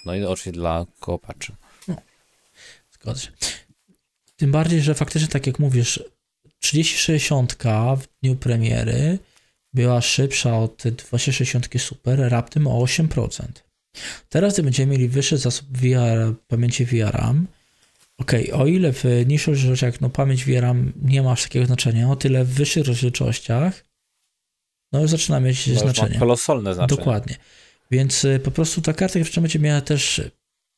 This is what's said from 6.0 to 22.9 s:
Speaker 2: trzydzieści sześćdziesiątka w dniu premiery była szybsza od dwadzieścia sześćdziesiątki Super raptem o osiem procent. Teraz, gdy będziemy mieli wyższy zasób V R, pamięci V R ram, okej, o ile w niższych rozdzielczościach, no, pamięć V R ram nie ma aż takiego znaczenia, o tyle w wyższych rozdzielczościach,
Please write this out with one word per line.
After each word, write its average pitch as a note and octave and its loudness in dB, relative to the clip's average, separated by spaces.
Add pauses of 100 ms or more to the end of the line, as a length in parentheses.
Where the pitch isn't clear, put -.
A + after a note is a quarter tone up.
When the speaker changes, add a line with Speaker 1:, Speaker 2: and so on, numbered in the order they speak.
Speaker 2:
trzydzieści - 0
sześćdziesiątka B2+ 0
w C3 -6 (140)
dniu C3 0
premiery A#2 0 (540)
była B2 4
szybsza C3 0
od A2+ -2
dwadzieścia A#2+ -2
sześćdziesiątki B2+ -2
Super B2+ -2
raptem B2 0
o A#2+ 0
osiem B2+ 2
procent. B2 -6 (640)
Teraz, G3 2
gdy F#3+ 0
będziemy C3+ 2
mieli B2+ 2
wyższy C#3 0
zasób C3 -4
V B2+ 2 (100)
R, A2+ 2 (140)
pamięci A#2+ 0
V A#2+ 0 (100)
R G#2 0
ram, C#3+ 0 (720)
okej, B2 -2
o C3 2
ile F3 2
w - -6 (240)
niższych D3+ 2
rozdzielczościach, B2+ 0
no, B2+ 0
pamięć C3 0
V C3 0
R B2 2
ram B2 0
nie C3+ 4
ma B2+ 2
aż B2 0
takiego B2 0
znaczenia, A#2+ 2
o C#3 0
tyle C3 2
w - 0
wyższych C#3+ 0
rozdzielczościach, B2 -2 (1080)